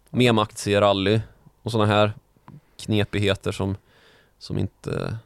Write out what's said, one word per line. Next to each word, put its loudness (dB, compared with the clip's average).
memaktsierally 2
och -8
såna 0
här 2
knepigheter -2
som, -4
som -8
inte -6